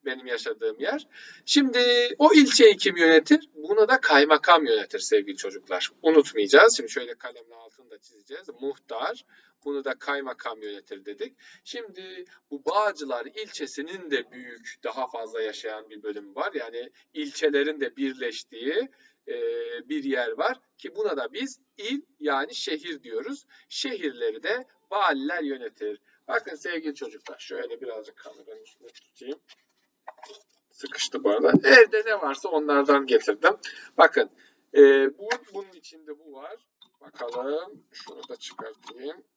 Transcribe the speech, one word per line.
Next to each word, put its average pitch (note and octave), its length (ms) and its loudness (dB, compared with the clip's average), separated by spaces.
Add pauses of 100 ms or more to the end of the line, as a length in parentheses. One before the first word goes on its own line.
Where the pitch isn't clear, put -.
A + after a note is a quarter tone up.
Benim B2+ 220 -8
yaşadığım A2+ 540 -6
yer. A3+ 280 -6 (380)
Şimdi C4 320 2 (400)
o D4+ 140 8
ilçeyi C4+ 440 10
kim F#3+ 200 0
yönetir? E3 580 6
Bunu G3+ 340 2
da C4 120 4
kaymakam D3+ 680 4
yönetir G#2+ 320 0
sevgili G2+ 380 0
çocuklar. - 540 -8 (120)
Unutmayacağız. D#3+ 720 6
Şimdi A4+ 140 -8
şöyle B2 240 -8
kalemle A#2 400 -18
altını A#2 360 -20
da G#2 80 -20
çizeceğiz. B2+ 500 -20 (120)
Muhtar. C#3 640 -10 (400)
Bunu C#3+ 200 -8
da C3 140 -6
kaymakam B2+ 640 -10
yönetir G2+ 420 -14
dedik. G3+ 320 -12 (280)
Şimdi F#4 600 -16 (260)
bu C#3+ 140 -14
Bağcılar D3 600 -2
ilçesinin E3+ 840 -12
de B2 220 -6
büyük, B2 520 -18
daha - 240 -8
fazla A2+ 340 -10
yaşayan A2 480 -10
bir G#2+ 120 -20
bölümü G2+ 320 -12
var. E3 180 -6
Yani A#2+ 380 -10 (240)
ilçelerin D3 680 -2
de A#2+ 160 -6
birleştiği, C3 920 -6 (400)
e, - 60 -8 (540)
bir D3 160 -6
yer B2+ 260 -2
var F#3 300 -4 (180)
ki - 180 -16
buna G3+ 200 -4
da C3 160 -8
biz C4 280 -10 (180)
il B3 240 -8 (180)
yani D3 340 -4
şehir D#3 480 -8
diyoruz. C3+ 440 -10 (220)
Şehirleri E3 720 -6
de B3 220 -4 (260)
valiler D#3+ 520 -2
yönetir. A#2 580 -8 (280)
Bakın F#3 260 -6
sevgili D#3+ 400 -8
çocuklar, - 440 -16
şöyle A#2 420 -10
birazcık A2 360 -12
kameranın - 460 -20
üstüne - 260 -20
tutayım. - 500 -16 (1300)
Sıkıştı - 540 -10
bu - 60 2
arada. - 380 4
Evde - 380 6
ne - 140 -2
varsa - 280 -6
onlardan C#3+ 580 2
getirdim. - 480 2 (440)
Bakın, - 320 4 (440)
e, C#3+ 60 8 (380)
bu, G3+ 100 -12 (260)
bunun G3 180 -12
içinde D#3 460 -20
bu D#3+ 140 -12
var. - 240 -12 (440)
Bakalım, C3 920 -6
şunu - 360 -18
da A#4+ 80 -12
çıkartayım. A#2 880 -16 (120)